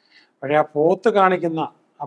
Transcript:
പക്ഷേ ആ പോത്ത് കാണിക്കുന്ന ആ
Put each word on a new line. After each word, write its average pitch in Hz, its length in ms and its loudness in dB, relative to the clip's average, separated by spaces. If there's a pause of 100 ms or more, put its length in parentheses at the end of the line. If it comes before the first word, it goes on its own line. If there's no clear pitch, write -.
(440)
പക്ഷേ 139 120 -2
ആ 151 60 4
പോത്ത് 160 480 0
കാണിക്കുന്ന 180 500 0 (420)
ആ 147 60 -10